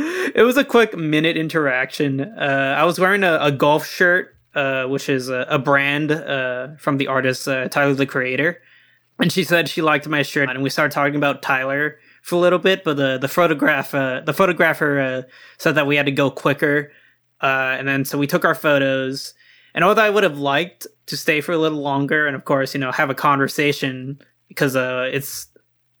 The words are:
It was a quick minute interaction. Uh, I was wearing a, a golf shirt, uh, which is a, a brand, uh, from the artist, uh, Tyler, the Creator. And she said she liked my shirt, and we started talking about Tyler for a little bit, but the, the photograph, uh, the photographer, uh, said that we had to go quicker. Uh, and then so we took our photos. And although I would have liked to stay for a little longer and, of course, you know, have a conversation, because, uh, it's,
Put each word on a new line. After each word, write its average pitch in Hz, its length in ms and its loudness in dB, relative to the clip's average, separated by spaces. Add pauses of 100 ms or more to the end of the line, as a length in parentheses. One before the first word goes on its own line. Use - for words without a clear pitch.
(340)
It 220 100 6
was 247 120 2
a 277 80 4
quick 226 320 2
minute 160 400 0
interaction. 139 840 -2
Uh, 139 580 -2
I 151 60 4
was 170 160 2
wearing 196 240 2
a, 165 160 4
a 147 100 2
golf 147 360 4
shirt, - 500 0 (180)
uh, 135 300 -2
which 135 240 -4
is 131 200 -2
a, 127 200 -4
a 147 100 -4
brand, 143 540 2
uh, 131 560 -4 (100)
from 143 200 0
the 135 100 -2
artist, 131 400 -2
uh, 131 200 -2
Tyler, 143 260 2
the 135 120 0
Creator. 135 560 -2 (560)
And 175 140 2
she 165 100 0
said 165 260 2
she - 140 -4
liked 151 240 2
my 151 160 0
shirt, 139 260 -2
and 131 140 -6
we 135 80 0
started 147 240 0
talking 147 220 0
about 143 260 0
Tyler 139 560 -2 (240)
for - 140 -2
a - 20 4
little 175 220 4
bit, 190 240 0
but 147 120 0
the, 135 220 0
the 135 80 -4
photograph, 151 680 2
uh, 131 280 -2
the 151 120 -4
photographer, 160 680 2
uh, 131 220 -2 (360)
said 160 160 2
that 147 140 2
we 147 80 4
had 143 100 2
to 139 60 0
go 135 180 2
quicker. 143 600 0 (480)
Uh, 131 380 0
and 135 100 -4
then 135 160 0
so 143 140 -6
we 143 100 0
took 180 160 0
our 165 100 4
photos. 135 800 0 (400)
And 139 100 0
although 208 180 4
I 214 80 4
would 202 120 2
have 151 160 0
liked 143 480 -2 (200)
to 151 100 -8
stay 151 240 0
for 147 120 -6
a 165 60 2
little 156 220 0
longer 143 480 0
and, 135 80 -4
of - 80 -12
course, 135 300 0
you 143 60 -4
know, 131 120 -4
have 143 180 0
a 131 40 -2
conversation, 139 1080 0 (280)
because, 135 280 0
uh, 127 360 -2
it's, - 360 -8 (520)